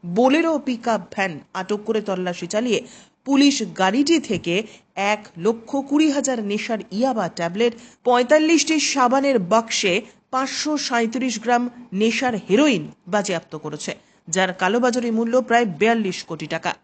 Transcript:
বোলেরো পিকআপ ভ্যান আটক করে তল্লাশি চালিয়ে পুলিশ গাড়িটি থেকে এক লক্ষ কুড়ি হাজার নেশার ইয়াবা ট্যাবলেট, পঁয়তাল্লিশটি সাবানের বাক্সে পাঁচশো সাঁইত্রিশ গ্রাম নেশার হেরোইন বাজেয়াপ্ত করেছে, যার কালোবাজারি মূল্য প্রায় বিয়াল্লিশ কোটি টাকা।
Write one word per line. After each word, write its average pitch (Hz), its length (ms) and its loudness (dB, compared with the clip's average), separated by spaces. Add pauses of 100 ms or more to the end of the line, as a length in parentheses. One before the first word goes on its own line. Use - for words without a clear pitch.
(180)
বোলেরো 302 360 4 (120)
পিকআপ 226 360 -2 (120)
ভ্যান 190 200 -2 (280)
আটক 202 260 -4
করে 220 200 -2
তল্লাশি 180 400 -6
চালিয়ে 220 320 0 (480)
পুলিশ 277 280 4 (260)
গাড়িটি 277 360 2 (120)
থেকে 170 260 -2 (580)
এক 214 80 -4 (240)
লক্ষ 226 240 -2 (200)
কুড়ি 302 260 4
হাজার 269 240 -2 (120)
নেশার 214 300 -4 (160)
ইয়াবা 226 280 0 (120)
ট্যাবলেট, 196 360 0 (320)
পঁয়তাল্লিশটি 302 680 4 (180)
সাবানের 269 440 4 (140)
বাক্সে 220 420 0 (400)
পাঁচশো 269 400 -4 (140)
সাঁইত্রিশ 233 560 -2
গ্রাম 240 200 2 (360)
নেশার 233 360 0 (120)
হেরোইন 220 360 4 (300)
বাজেয়াপ্ত 190 400 -4 (100)
করেছে, 151 280 -10 (360)
যার 185 220 0 (120)
কালোবাজারি 240 560 0
মূল্য 233 160 0 (140)
প্রায় 233 200 4 (120)
বিয়াল্লিশ 214 380 0 (120)
কোটি 165 240 -8
টাকা। 165 180 -4 (120)